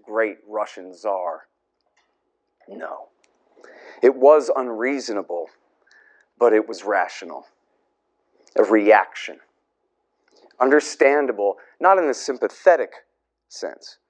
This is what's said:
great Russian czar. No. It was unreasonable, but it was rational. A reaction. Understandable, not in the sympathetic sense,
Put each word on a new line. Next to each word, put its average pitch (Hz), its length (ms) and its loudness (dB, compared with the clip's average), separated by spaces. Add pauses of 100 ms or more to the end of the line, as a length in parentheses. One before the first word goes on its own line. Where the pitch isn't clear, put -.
great 110 420 -4
Russian 104 480 -10
czar. 90 500 -8 (1200)
No. - 400 -16 (920)
It 135 140 4
was 135 380 4
unreasonable, 117 920 -6 (880)
but 120 140 4
it 107 160 2
was 104 160 -14
rational. 90 600 -6 (1120)
A 110 60 4
reaction. 104 720 2 (1200)
Understandable, 135 960 0 (240)
not 190 180 4
in 170 100 0
the 131 60 -2
sympathetic 127 760 0 (560)
sense, - 500 -16 (120)